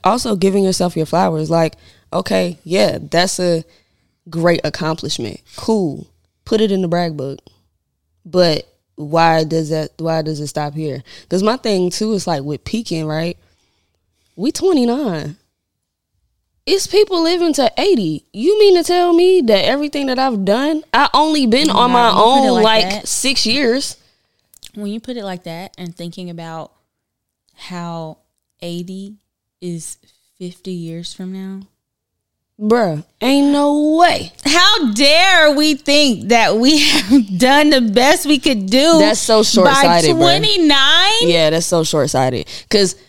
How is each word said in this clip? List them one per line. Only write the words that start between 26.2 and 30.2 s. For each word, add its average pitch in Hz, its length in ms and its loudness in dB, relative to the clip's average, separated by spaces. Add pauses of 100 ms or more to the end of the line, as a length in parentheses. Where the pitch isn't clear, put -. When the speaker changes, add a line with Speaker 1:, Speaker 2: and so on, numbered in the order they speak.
Speaker 2:
about 165 400 -14 (840)
how 170 640 -12 (440)
eighty 185 540 -12 (440)
is 170 360 -12 (420)